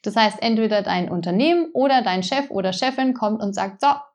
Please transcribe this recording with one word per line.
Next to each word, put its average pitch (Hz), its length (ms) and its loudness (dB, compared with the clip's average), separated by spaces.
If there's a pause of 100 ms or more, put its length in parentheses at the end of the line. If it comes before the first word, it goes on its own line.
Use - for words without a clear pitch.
Das 208 120 -6
heißt, 214 260 2
entweder 220 420 2
dein 180 260 -2
Unternehmen 262 640 0
oder 262 300 2
dein 185 180 0
Chef 277 300 -2
oder 190 200 -2
Chefin 262 440 0
kommt 214 260 -2
und 202 140 -4
sagt, 196 260 -6
„So, 277 60 2 (280)